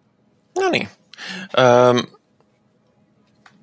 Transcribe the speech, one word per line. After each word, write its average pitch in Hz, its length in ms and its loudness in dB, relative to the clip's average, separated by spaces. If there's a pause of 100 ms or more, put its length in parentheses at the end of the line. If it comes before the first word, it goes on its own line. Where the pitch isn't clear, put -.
(600)
No 381 100 -2
niin. - 180 -4 (720)
Öm, 123 480 4 (1600)